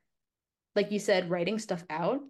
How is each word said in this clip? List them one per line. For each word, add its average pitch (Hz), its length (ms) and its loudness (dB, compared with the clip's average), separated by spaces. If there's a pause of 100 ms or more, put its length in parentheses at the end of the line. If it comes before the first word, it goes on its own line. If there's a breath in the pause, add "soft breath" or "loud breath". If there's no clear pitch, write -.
(760)
like 202 160 2
you 208 80 0
said, 185 300 2
writing 180 280 0
stuff 180 320 -6
out 175 400 0